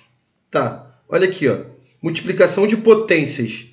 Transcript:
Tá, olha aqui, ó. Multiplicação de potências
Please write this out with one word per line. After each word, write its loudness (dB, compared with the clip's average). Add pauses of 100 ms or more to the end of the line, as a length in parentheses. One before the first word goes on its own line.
(500)
Tá, -6
olha 2
aqui, -2
ó. 0 (420)
Multiplicação 0
de 0
potências 0